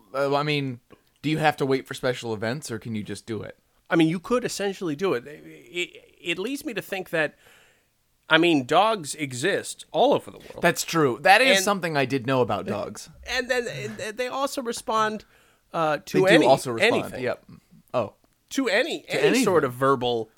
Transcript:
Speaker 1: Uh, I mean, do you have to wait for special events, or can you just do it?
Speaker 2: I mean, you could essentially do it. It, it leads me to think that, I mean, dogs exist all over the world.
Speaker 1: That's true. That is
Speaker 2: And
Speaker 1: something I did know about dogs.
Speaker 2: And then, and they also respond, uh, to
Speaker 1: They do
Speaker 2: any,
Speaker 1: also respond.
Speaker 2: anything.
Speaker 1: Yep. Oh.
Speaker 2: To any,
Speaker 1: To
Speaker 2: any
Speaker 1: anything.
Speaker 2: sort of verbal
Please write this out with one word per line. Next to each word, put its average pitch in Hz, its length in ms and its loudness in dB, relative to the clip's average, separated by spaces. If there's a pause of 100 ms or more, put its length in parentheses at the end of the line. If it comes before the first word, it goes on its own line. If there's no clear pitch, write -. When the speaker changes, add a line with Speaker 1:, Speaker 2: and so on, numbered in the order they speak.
(140)
Speaker 1:
Uh, 139 220 0
I 143 80 0
mean, 139 360 -4 (440)
do 147 60 -2
you 156 100 0
have 151 180 2
to 147 80 -2
wait 135 220 0
for - 80 -12
special 120 380 -4
events, 113 360 -6
or 113 80 -6
can 113 160 -10
you 104 100 -4
just 101 220 -12
do 107 160 -8
it? 98 160 -14 (320)
Speaker 2:
I 185 60 0
mean, 160 140 6
you 180 100 -2
could 240 260 -2
essentially 190 500 -6
do 175 180 -2
it. 120 120 -4
It, 156 640 -12 (320)
it 170 180 -6
leads 262 260 -6
me 247 100 -8
to 185 80 -6
think 185 260 -10
that, 156 260 -2 (920)
I 160 80 6
mean, 160 280 2
dogs 175 500 2
exist 139 760 -4
all 220 220 2
over - 160 -2
the - 80 -18
world. - 240 -18
Speaker 1:
That's 170 220 0
true. 143 380 0
That 190 200 8
is 262 160 4
Speaker 2:
And 190 80 0
Speaker 1:
something 175 320 -2
I 139 80 2
did 127 220 -2
know 131 140 2
about 104 260 0
dogs. 104 420 -8 (180)
Speaker 2:
And 247 220 -4
then, 247 180 -2
and 208 500 -10
they 254 100 -6
also 269 340 -4
respond, 220 640 -4 (480)
uh, 156 320 0
to - 140 0
Speaker 1:
They - 0 -
do 185 80 4
Speaker 2:
any, 233 180 8
Speaker 1:
also 135 260 4
respond. 196 300 4
Speaker 2:
anything. 98 220 -8
Speaker 1:
Yep. - 200 -4 (500)
Oh. 117 200 -2 (380)
Speaker 2:
To 269 180 -2
any, 220 340 0
Speaker 1:
To - 100 -18
Speaker 2:
any 147 160 2
Speaker 1:
anything. 240 160 4
Speaker 2:
sort 175 180 4
of 123 100 -2
verbal 123 640 0